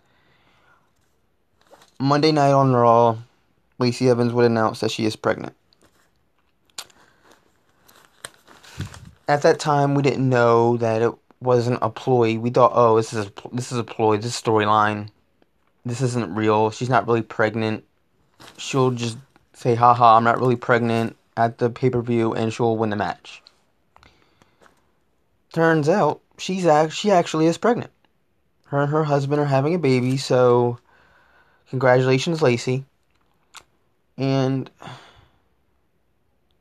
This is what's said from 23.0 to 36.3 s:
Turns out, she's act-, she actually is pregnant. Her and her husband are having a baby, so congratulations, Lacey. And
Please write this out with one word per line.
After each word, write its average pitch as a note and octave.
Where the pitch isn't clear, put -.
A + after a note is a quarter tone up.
Turns D#3+
out, E3+
she's F#3
act-, D#3
she -
actually E3
is E3
pregnant. G#3+
Her C#3+
and C#3+
her D#3
husband C#3+
are D3
having C#3
a F3+
baby, C3
so B2
congratulations, C3
Lacey. C3
And C3+